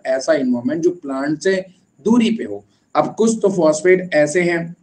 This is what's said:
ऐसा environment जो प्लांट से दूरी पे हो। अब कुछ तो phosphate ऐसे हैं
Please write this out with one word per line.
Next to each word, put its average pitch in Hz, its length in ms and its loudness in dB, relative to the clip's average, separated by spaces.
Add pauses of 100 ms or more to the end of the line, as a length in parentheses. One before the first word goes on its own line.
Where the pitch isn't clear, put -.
ऐसा 135 280 0
environment 131 500 0
जो 170 60 2
प्लांट 170 520 -4
से 190 240 0 (380)
दूरी 226 280 4
पे - 120 -4
हो। 101 220 -12 (300)
अब - 220 0
कुछ 226 240 2
तो 202 80 2
phosphate 180 640 2
ऐसे 151 280 2
हैं 170 420 -4